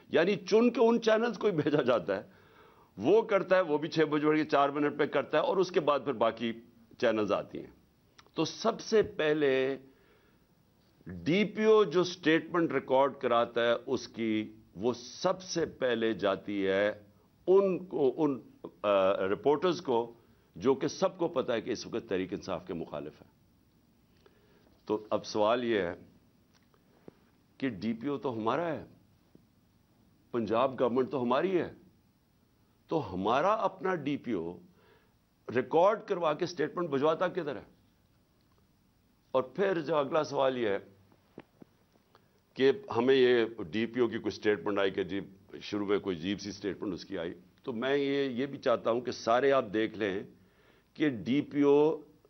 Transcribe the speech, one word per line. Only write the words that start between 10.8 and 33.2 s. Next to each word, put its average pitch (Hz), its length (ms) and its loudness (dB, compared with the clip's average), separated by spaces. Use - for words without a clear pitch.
डीपीओ 208 760 4
जो 175 180 2
स्टेटमेंट 165 680 0
रिकॉर्ड 135 440 2
कराता 120 440 0
है 117 140 4
उसकी, 110 840 -4
वो 113 160 -2
सबसे 180 720 -4
पहले 113 340 0
जाती 98 480 -2
है 98 440 0
उनको, 180 600 2
उन, 139 280 0
अ, 98 640 2
रिपोर्टर्स 147 500 0
को, 123 180 0
जो 127 200 2
कि 147 140 -4
सबको 185 380 -2
पता 127 260 -2
है 113 80 -2
कि 120 100 -6
इस 104 160 -6
वक्त 104 220 -8
तहरीक 95 240 -2
इंसाफ 87 340 -8
के - 60 -8
मुखालिफ 76 460 -10
है। - 80 -20
तो 107 80 0
अब 104 120 -2
सवाल 113 400 0
ये 113 180 0
है 87 120 -2
कि 135 100 -2
डीपीओ 113 480 -6
तो 139 120 -4
हमारा 117 340 -2
है, 151 180 -6
पंजाब 120 420 0
गवर्नमेंट 123 340 0
तो 139 100 -4
हमारी 131 320 0
है, 160 160 0
तो 165 100 0
हमारा 113 520 0